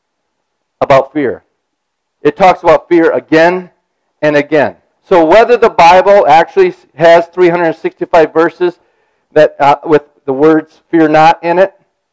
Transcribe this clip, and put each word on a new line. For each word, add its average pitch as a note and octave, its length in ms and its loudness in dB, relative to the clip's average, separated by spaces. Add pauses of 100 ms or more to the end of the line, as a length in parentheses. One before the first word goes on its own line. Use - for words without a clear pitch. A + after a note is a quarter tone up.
(800)
about C3+ 320 0
fear. B2 320 -8 (760)
It D3 160 -4
talks F#3 260 0
about D#3+ 240 -2
fear E3 240 0
again E3+ 600 -2 (500)
and D3+ 160 -2
again. C#3+ 400 -4 (260)
So E3+ 220 0
whether A3+ 320 2
the G#3+ 120 0
Bible F#3 560 2
actually E3+ 480 0 (220)
has E3+ 320 2
three F3+ 220 0
hundred E3 240 -4
sixty-five E3+ 600 -6
verses E3+ 460 -4 (540)
that, D3+ 260 0
uh, C#3+ 240 0
with D3+ 200 0 (200)
the C#3 80 -8
words D#3 580 -2
"fear D#3+ 200 0
not" D#3 340 0
in E3+ 160 -4
it, - 180 -2 (360)